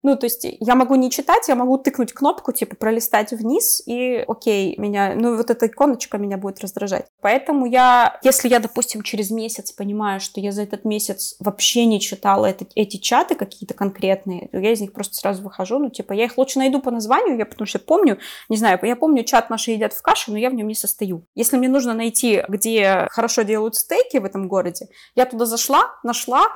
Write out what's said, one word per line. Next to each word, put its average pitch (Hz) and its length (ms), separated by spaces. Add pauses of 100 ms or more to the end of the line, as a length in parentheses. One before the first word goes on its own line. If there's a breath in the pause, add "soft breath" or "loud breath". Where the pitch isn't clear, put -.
Ну, 277 140
то 269 80
есть 233 220 (140)
я 240 160
могу 254 180
не 254 160
читать, 330 380
я 269 80
могу 254 200
тыкнуть 262 380
кнопку, - 380
типа, - 220
пролистать 220 600
вниз, 233 500
и 247 420
окей, 202 520
меня, 202 360
ну, 233 220
вот 233 140
эта 226 160
иконочка 247 500
меня 202 220
будет 196 220
раздражать. 196 440 (160)
Поэтому 254 460
я, 247 560
если 254 260
я, 240 120
допустим, - 420
через 208 280
месяц 226 420
понимаю, 202 480
что - 200
я 202 120
за 208 100
этот 202 240
месяц 208 320 (220)
вообще 208 440
не 220 160
читала 196 460
это, 190 180 (120)
эти 202 200
чаты 285 380
какие-то - 400
конкретные, 190 800
то 190 60
я 202 120
из 226 100
них 202 120
просто - 240
сразу 196 260
выхожу, 202 380
ну, 269 100
типа, - 220
я 214 140
их 226 120
лучше 262 220
найду 269 200
по 262 120
названию, 254 440
я 220 80
потому - 220
что 190 140
помню, 320 380 (300 loud breath)
не 220 80
знаю, 214 260
я 233 120
помню 254 300
чат 233 260
«Наши 226 220
едят 214 220
в - 60
каше», 381 300
но 208 80
я 240 100
в 262 60
нём 214 140
не 220 80
состою. 180 480 (100)
Если 233 220
мне 254 120
нужно 254 240
найти, 226 560
где 196 600
хорошо 226 320
делают 220 320
стейки 415 440
в 196 60
этом 196 220
городе, 175 400 (300 soft breath)
я 254 100
туда 240 180
зашла, 262 460 (140)
нашла 240 380 (140)